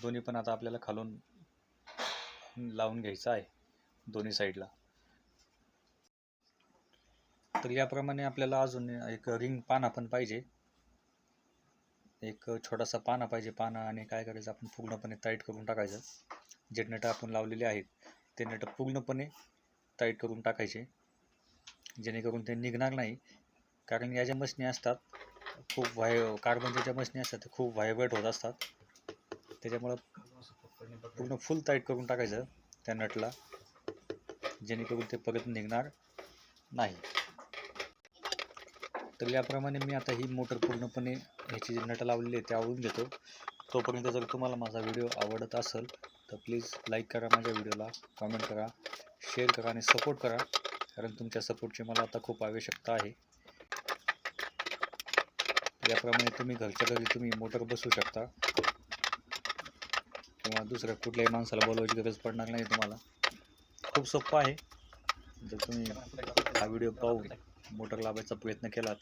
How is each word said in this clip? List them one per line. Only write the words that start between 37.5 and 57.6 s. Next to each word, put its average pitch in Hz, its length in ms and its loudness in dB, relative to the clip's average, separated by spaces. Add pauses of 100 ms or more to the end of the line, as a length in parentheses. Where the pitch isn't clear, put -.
तर 120 80 0
याप्रमाणे 135 500 2
मी 139 160 0
आता 135 180 -2
ही 123 160 0
मोटर 127 280 0
पूर्णपणे, 123 560 0 (360)
ह्याची 117 260 -4
जी 120 120 0
नट 117 160 -2
लावलेली 120 340 2
आहे, 113 120 -2
ते 117 60 0
आवळून 117 260 2
घेतो. 113 240 0 (680)
तोपर्यंत 123 340 2
जर 123 260 0
तुम्हाला 127 240 0
माझा 113 240 -2
व्हिडिओ 113 260 0 (100)
आवडत 110 380 0
असेल, 117 320 -2 (440)
तर 107 140 -12
प्लीज 117 300 -2 (140)
लाईक 113 240 0
करा 117 200 0
माझ्या 117 200 4
व्हिडिओला, 107 360 -2 (300)
कमेंट 107 240 -2
करा, 107 240 -2 (580)
शेअर 123 280 0
करा 117 180 -4
आणि 113 120 -4
सपोर्ट 127 360 2
करा, 117 180 0 (600)
कारण 110 220 -4
तुमच्या 113 240 -4
सपोर्टची 117 400 -4
मला 113 200 2
आता 113 200 -2
खूप 117 220 -4
आवश्यकता 110 480 -2
आहे. 107 200 2 (2750)
याप्रमाणे 117 500 6
तुम्ही 123 180 0
घरच्या 113 320 2
घरी 120 160 4 (100)
तुम्ही 120 240 2
मोटर 113 240 0